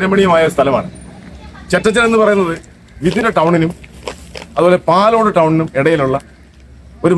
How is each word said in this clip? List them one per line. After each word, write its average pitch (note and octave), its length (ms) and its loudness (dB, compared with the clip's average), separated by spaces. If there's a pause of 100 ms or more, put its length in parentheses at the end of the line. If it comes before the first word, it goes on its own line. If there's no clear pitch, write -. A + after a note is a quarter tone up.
രമണീയമായ F#3+ 440 2
ഒരു C#3+ 80 -4
സ്ഥലമാണ്. C3 320 0 (840)
ചെറ്റച്ചൽ G3+ 360 0
എന്ന് A3+ 140 2
പറയുന്നത് E3+ 320 0 (500)
മിഥുന G#3+ 240 0 (100)
ടൗണിനും E3 340 2 (840)
അതുപോലെ F3 220 4 (100)
പാലോട് G#3+ 480 2
ടൗണിനും D#3+ 320 2 (120)
ഇടയിലുള്ള C#3+ 360 0 (920)
ഒരു F3 120 2